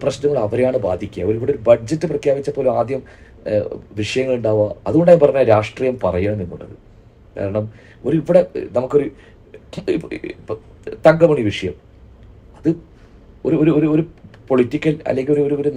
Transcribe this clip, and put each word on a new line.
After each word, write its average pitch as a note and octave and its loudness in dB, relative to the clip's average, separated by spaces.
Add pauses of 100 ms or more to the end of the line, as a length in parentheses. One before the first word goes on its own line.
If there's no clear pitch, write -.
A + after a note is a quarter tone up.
പ്രശ്നങ്ങളും C#3+ 0
അവരെയാണ് B2 0 (100)
ബാധിക്കുക. F2+ -6
അവരിവിടെ A2+ 0
ഒരു - -14
ബഡ്ജറ്റ് A#2+ 0
പ്രഖ്യാപിച്ചപ്പോൾ C#3 -2 (100)
ആദ്യം, B2+ -4 (500)
ഏഹ്, G#2 0 (360)
വിഷയങ്ങൾ C3 -2
ഉണ്ടാവുക. G#2+ 0 (180)
അതുകൊണ്ടാണ് E3+ 6
ഞാൻ D3+ 0
പറഞ്ഞ C3 2 (120)
രാഷ്ട്രീയം B2 -2
പറയണം F#2+ -2
എന്നുള്ളത്. D#2 -16 (640)
കാരണം G2+ -4 (420)
ഒരു D3 0
ഇവിടെ C3+ 4 (340)
നമുക്കൊരു C3+ 0 (920)
ഇപ്പൊ, - -10 (300)
ഇപ്പൊ - -12 (520)
തങ്കമണി D#3+ 6
വിഷയം, F2+ -6 (840)
അത് - -2 (760)
ഒരു, E3 2
ഒരു, D#3 4
ഒരു, D#3 2
ഒരു D#3 2 (460)
പൊളിറ്റിക്കൽ D3 2 (140)
അല്ലെങ്കിൽ C3 0
ഒരു, C#3+ 2
ഒരു, C#3+ -2
ഒരു D3 -2